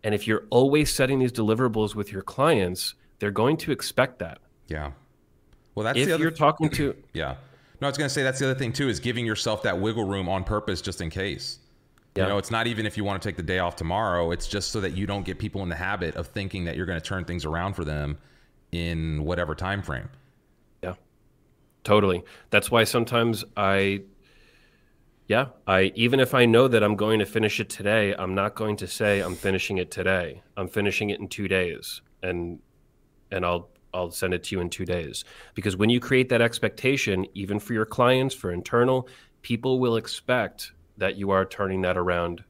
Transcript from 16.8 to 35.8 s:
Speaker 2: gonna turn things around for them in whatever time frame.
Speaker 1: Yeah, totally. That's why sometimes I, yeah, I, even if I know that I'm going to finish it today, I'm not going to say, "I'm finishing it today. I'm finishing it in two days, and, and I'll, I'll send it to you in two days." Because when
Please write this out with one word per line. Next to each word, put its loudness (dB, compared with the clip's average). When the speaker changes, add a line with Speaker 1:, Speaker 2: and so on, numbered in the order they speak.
Speaker 2:
gonna -4
turn -6
things -6
around -4
for -4
them -4
in -2
whatever -2
time -4
frame. -8
Speaker 1:
Yeah, -6
totally. 4
That's 2
why 6
sometimes 0
I, 2
yeah, 2
I, 4
even 4
if 2
I 8
know 8
that 6
I'm 2
going 2
to 2
finish 0
it -4
today, 2
I'm -4
not 0
going -2
to -8
say, 2
"I'm -2
finishing 0
it -2
today. -2
I'm -6
finishing 0
it -6
in -10
two -6
days, -2
and, -4
and -2
I'll, -2
I'll -4
send -4
it -4
to -6
you -2
in -4
two -8
days." -6
Because -2
when 4